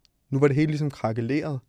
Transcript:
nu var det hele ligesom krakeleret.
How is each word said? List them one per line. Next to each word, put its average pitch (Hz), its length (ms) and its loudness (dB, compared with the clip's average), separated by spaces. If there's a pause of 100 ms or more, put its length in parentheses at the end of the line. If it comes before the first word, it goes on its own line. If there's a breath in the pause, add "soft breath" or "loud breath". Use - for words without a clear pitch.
(300)
nu 135 80 0
var 143 80 6
det 139 100 2
hele 151 140 2
ligesom 151 200 -2
krakeleret. 123 800 -4